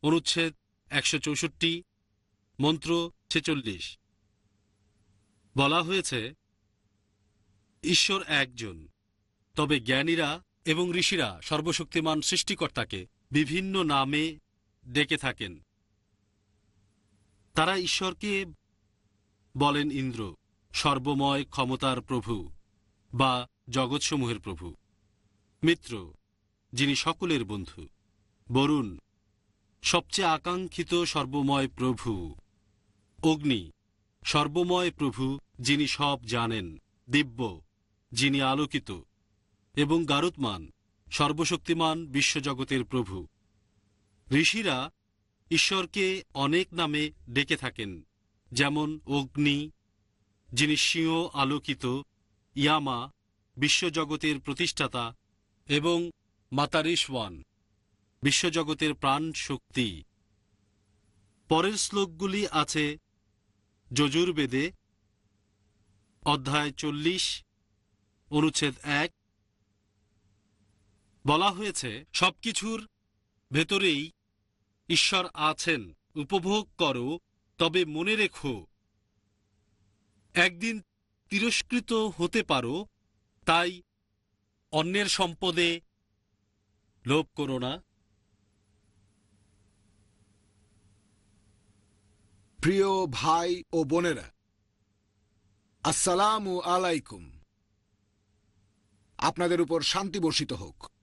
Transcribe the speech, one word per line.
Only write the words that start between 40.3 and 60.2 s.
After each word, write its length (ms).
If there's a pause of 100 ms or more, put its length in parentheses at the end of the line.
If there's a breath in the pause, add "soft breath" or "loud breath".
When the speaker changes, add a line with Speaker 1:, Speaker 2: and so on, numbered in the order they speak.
Speaker 1:
সর্বশক্তিমান 960
বিশ্বজগতের 760
প্রভু।" 440 (1040)
ঋষিরা 600 (600)
ঈশ্বরকে 720 (100)
অনেক 380
নামে 400 (180)
ডেকে 280
থাকেন, 460 (480)
যেমন 540
অগ্নি, 640 (840)
যিনি 220
স্বীয় 580
আলোকিত, 680 (540)
ইয়ামা, 560 (460)
বিশ্বজগতের 840
প্রতিষ্ঠাতা, 760 (520)
এবং 440 (400)
মাতারিশওয়ান, 920 (800)
বিশ্বজগতের 680
প্রাণ 380
শক্তি। 720 (1500)